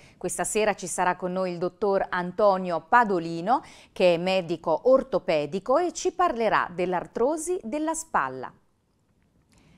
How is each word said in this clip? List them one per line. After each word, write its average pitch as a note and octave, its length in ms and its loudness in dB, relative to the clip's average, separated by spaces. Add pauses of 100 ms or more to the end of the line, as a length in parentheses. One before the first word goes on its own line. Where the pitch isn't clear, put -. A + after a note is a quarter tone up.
(180)
Questa F3+ 240 -4
sera G#3 320 0
ci F3+ 140 -10
sarà F3+ 260 0
con F3+ 160 -6
noi F#3 220 -4
il E3+ 60 -8
dottor F#3+ 500 0
Antonio F3+ 720 0
Padolino, F#3+ 840 2 (300)
che F3+ 220 4
è E3 40 2
medico F3 720 0
ortopedico F#3+ 880 0
e F4 140 0
ci - 180 -4
parlerà A3+ 640 0
dell'artrosi A#3 880 -2
della D4+ 320 -4
spalla. C3 580 -4 (1300)